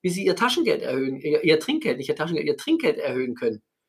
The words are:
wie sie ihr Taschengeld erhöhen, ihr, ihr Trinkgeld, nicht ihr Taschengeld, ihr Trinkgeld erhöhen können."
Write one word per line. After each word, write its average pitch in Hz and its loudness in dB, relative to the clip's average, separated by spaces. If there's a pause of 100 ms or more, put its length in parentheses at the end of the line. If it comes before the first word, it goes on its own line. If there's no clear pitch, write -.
wie 180 0
sie 185 -4
ihr 180 2
Taschengeld 233 2
erhöhen, 131 -2
ihr, 151 0
ihr 233 6
Trinkgeld, 262 -2
nicht 139 -8
ihr 226 0
Taschengeld, 156 -2
ihr 143 0
Trinkgeld 302 0
erhöhen 127 -2
können." 113 -4 (260)